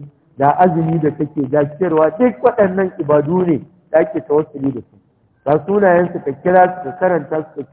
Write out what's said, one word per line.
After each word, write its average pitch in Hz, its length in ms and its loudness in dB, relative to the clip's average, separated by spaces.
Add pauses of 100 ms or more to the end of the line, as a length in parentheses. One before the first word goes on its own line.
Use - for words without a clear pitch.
(380)
ga 139 200 2
azumi 165 420 2
da 151 120 0
kake, 147 380 -6
ga 147 140 2 (140)
ciyarwa, 156 400 2
duk 247 260 0
waɗannan 196 560 0
ibadu 151 460 2
ne 147 200 -2 (240)
da 156 100 4
ake 165 280 -2
tawassuli 143 440 -2
da 120 80 -8
su. - 160 -18 (500)
Ga 147 200 0
sunayensu 180 580 2
ka 143 80 -6 (100)
kira 180 220 4 (140)
su 135 120 -10
ka - 100 -10
karanta 156 440 -2
su - 180 -18
ka 127 100 -16